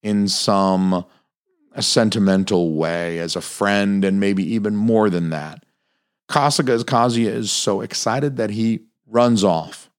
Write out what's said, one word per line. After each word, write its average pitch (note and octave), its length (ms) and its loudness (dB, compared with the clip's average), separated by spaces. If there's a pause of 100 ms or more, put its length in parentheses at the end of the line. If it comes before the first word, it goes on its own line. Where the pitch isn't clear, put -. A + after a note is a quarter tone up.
in G#2 260 0
some, F#2+ 760 0 (680)
a C3 100 -8
sentimental F#2+ 920 2
way E2+ 440 -4
as E2 160 -6
a F2 60 -4
friend, G2+ 640 0
and G2 160 2
maybe G2 240 0 (100)
even G#2 220 -2
more G#2+ 340 2
than F2 200 -2
that. D#2 340 -10 (640)
Kasuga's C3+ 560 0
Kazuya A#2 460 2
is A2 200 -6
so G2 300 -2
excited B2+ 560 -4
that A2 140 -2
he A2+ 340 -2 (240)
runs A#2 340 2
off D#2+ 560 -2